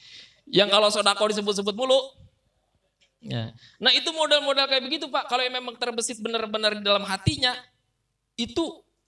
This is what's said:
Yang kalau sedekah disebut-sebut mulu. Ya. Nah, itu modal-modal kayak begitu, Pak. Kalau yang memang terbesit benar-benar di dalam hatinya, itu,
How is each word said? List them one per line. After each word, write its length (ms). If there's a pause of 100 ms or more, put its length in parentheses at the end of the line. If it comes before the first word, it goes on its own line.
(500)
Yang 240
kalau 160
sedekah 400
disebut-sebut 480
mulu. 160 (1300)
Ya. 320 (240)
Nah, 160
itu 160
modal-modal 560
kayak 160
begitu, 320
Pak. 160
Kalau 160
yang 160
memang 160
terbesit 460
benar-benar 500
di 80
dalam 240
hatinya, 480 (800)
itu, 480 (260)